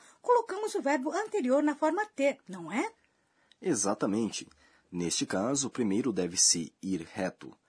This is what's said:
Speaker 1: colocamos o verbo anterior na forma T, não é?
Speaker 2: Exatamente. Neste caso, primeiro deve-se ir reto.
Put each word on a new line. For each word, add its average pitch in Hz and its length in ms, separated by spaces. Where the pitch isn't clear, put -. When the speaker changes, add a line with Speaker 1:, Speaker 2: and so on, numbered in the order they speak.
Speaker 1:
colocamos 453 520
o 392 60
verbo 277 320
anterior 311 500
na 294 140
forma 320 300
T, 269 320
não 175 240
é? 311 180
Speaker 2:
Exatamente. 104 880
Neste 87 360
caso, 127 420
primeiro 113 440
deve-se 90 600
ir 92 200
reto. 87 520